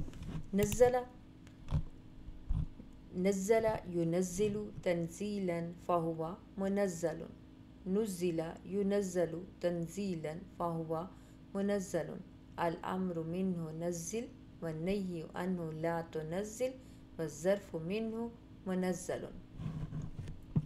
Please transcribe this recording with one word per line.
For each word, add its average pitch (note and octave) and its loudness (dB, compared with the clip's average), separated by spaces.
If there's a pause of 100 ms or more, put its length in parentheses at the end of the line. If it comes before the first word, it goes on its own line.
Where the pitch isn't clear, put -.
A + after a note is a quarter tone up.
(540)
نزل، G#3 8 (2250)
نزل G3 6 (300)
یُنزل F#3 2 (140)
تنزیلا F3+ 0 (260)
فہو E3 2 (240)
منزل، F#3+ 2 (640)
نزل F3+ 2 (260)
یُنزل F#3 2 (160)
تنزیلا E3+ 0 (240)
فہو E3 0 (520)
منزل۔ G3 0 (420)
الامر F3 0
منہ E3+ 0
نزل E3+ -2 (360)
والنہی F3 0 (120)
عنہ F3+ 0 (120)
لا E3 2 (100)
تنزل G#3 -2 (460)
والظرف E3 2
منہ G#3+ -2 (500)
منزل۔ F#3 0 (1400)